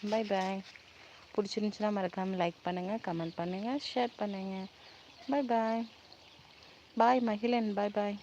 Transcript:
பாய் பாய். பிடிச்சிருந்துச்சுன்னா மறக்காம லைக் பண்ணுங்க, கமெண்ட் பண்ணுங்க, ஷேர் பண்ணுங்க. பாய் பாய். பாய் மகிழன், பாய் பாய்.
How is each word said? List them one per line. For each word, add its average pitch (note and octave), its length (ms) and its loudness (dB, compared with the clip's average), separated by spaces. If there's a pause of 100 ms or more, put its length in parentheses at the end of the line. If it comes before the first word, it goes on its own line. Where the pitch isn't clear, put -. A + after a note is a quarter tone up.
(100)
பாய் A3 200 2
பாய். F#3+ 260 2 (760)
பிடிச்சிருந்துச்சுன்னா G#3 640 0
மறக்காம F#3+ 440 -2
லைக் E3+ 240 2
பண்ணுங்க, F3+ 280 -2 (140)
கமெண்ட் E3 340 -4
பண்ணுங்க, F#3+ 320 -4 (160)
ஷேர் B3 320 0
பண்ணுங்க. G3 340 -4 (760)
பாய் C#4 220 0
பாய். A3+ 340 2 (1120)
பாய் B3 320 8
மகிழன், A3+ 480 2
பாய் G#3 220 0
பாய். G#3 240 0